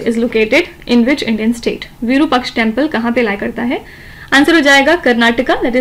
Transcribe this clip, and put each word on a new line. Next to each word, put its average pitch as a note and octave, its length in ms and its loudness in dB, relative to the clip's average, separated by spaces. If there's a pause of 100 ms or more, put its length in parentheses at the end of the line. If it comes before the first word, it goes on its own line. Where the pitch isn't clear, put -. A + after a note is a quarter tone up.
is A3+ 160 -2
located A#3 420 0 (280)
in A#3+ 160 4
which D4 180 0
Indian A3 320 0
state? - 260 -6 (180)
विरूपाक्ष C4 520 0
टेम्पल A3+ 320 0
कहाँ A#3 240 -4
पे A#3+ 140 0
lie G3+ 140 -4
करता A#3 240 -6
है? C#4 180 -4 (520)
आंसर D4 220 4
हो E4 60 6
जाएगा C#4 340 4
कर्नाटका, B3 640 0
that B3 200 -2